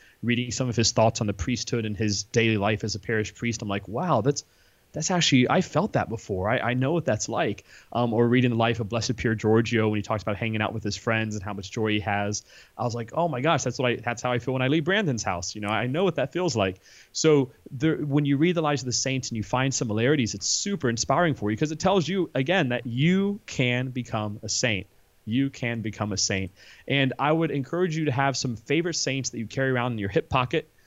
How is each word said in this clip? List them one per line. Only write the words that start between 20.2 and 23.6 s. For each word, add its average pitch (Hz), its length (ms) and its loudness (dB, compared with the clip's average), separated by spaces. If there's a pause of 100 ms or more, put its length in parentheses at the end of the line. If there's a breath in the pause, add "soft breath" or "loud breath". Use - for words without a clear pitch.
it's 101 120 -8
super - 420 -2
inspiring 139 460 2
for 104 160 -2
you 110 60 0
'cause 151 160 -2
it 156 80 -8
tells 185 260 4
you, 180 260 -2
again, 139 360 2
that 123 180 -2
you 185 600 2
can 123 420 0